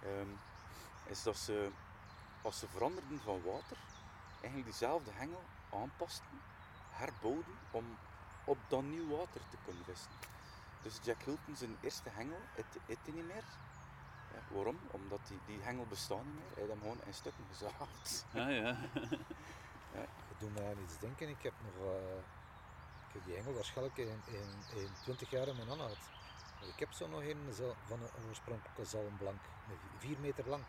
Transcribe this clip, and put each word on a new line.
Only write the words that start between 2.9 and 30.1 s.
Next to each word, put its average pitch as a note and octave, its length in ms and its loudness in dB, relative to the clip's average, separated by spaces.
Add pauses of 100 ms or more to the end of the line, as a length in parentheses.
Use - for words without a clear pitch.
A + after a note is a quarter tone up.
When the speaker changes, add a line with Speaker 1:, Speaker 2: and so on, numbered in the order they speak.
Speaker 1:
van F#2+ 220 4
water, C3 340 0 (540)
eigenlijk B2+ 340 -2
diezelfde A#2 460 4
hengel D3+ 320 -2 (300)
aanpasten, C#3+ 680 0 (480)
herbouwden C3 680 4 (140)
om A#2 260 2 (480)
op C#3+ 120 10 (100)
dat C3+ 160 8
nieuw D3+ 340 4
water F3 320 2
te - 160 -8
kunnen F2+ 180 -4
vissen. - 280 -6 (720)
Dus - 220 -4
Jack A2+ 180 6
Hilton D3+ 340 0
zijn A2+ 260 -2
eerste - 280 0
hengel, B2+ 300 -2 (140)
het, - 320 -2
het A#2+ 280 -2
niet E3 120 -2
meer. G3+ 180 -4 (920)
Ja, A2 60 -4 (160)
waarom? A2 240 4 (120)
Omdat G2 360 -2
die, G2 180 -4
die G#2 160 -4
hengel B2 240 2
bestaat G#2 400 0
niet D3 80 -4
meer. - 200 -6
Hij - 100 -2
had G#2 80 2
hem G#2+ 100 0
gewoon A2 240 0
in G2+ 80 -4
stukken - 360 -4
gezaagd. - 840 -2
Speaker 2:
Ah, A#2+ 220 6
ja. A#2+ 220 6 (160)
<laughs> - 240 4 (760)
Speaker 1:
Ja. G#2 120 0 (240)
Speaker 3:
Dat - 100 -8
doet G#2 140 0
mij G#2 180 2
aan G2 120 0
iets E2+ 160 -4
denken. C3+ 300 0
Ik C#3+ 140 -4
heb B2+ 100 4 (100)
nog, F#2+ 240 0
eh, F#2+ 300 2 (920)
ik - 60 -10
heb F#2 120 -4
die F2+ 100 0
hengel A#2 180 0
waarschijnlijk C3 440 2
in, A2 280 2
in, G2+ 280 -2 (260)
in G2 100 0 (140)
twintig B2+ 260 0
jaar C3 180 6
in C#3 80 2
mijn A#2 120 0
hand D3 140 2
gehad. A2 160 0 (640)
Maar - 100 -6
ik - 100 -6
heb D3+ 120 4
zo F3 160 0
nog D#3 140 0
een D3 320 0
za-, A#2+ 220 2 (100)
van A#2 160 0
een A#2 260 -4
oorspronkelijke A2 580 -2
zalmblank, G2+ 560 2 (260)
met G2+ 100 -4 (200)
vier C#3 220 0